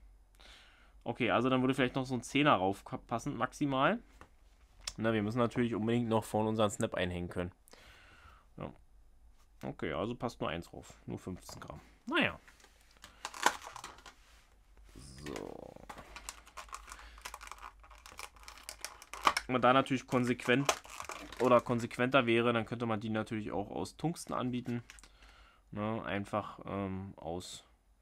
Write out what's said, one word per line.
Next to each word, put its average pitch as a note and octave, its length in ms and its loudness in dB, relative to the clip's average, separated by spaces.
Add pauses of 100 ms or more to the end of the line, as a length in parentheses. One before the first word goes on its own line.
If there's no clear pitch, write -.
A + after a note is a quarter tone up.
(1040)
Okay, A#2 280 0
also A#2 180 4
dann C3 120 4
würde C3 120 2
vielleicht B2+ 220 2
noch C3 100 0
so C3 80 -4
ein A#2+ 80 -2
Zehner C#3+ 340 4
rauf F#2+ 280 0 (240)
passen, B2 300 -4
maximal. C#3 600 2 (1000)
Na, A2+ 160 2
wir A2 100 2
müssen A2 160 0
natürlich A#2 340 2
unbedingt A2+ 360 2
noch A2 140 4
vorne A2 260 2
unseren A2 200 4
Snap A2 240 0
einhängen F2 360 -2
können. F#2 220 -2 (1040)
Ja. C#2+ 140 -8 (920)
Okay, A#2 300 -6
also G2 200 -2
passt A#2+ 280 -6
nur A#2 80 -2
eins E2 240 -6
rauf. - 200 -16 (120)
Nur - 120 -6
fünfzehn - 440 -10
Gramm. - 180 -14 (260)
Naja. C#4+ 340 2 (2500)
So. C2 920 -12 (3500)
Wenn B2 80 0
man B2 80 4
da B2 120 8
natürlich C3 320 4
konsequent B2 640 4 (680)
oder B2 220 8
konsequenter B2 640 2
wäre, A#2 280 6
dann A2+ 120 2
könnte A#2+ 200 -4
man A2 140 0
die A2+ 100 -4
natürlich G#2+ 420 -2
auch G2 200 -4
aus - 240 -4
Tungsten - 380 -4
anbieten. B2 500 -2 (880)
Ne, G#2+ 320 -2
einfach, G2+ 640 -2
ähm, F#2+ 520 -4
aus, - 460 -8 (380)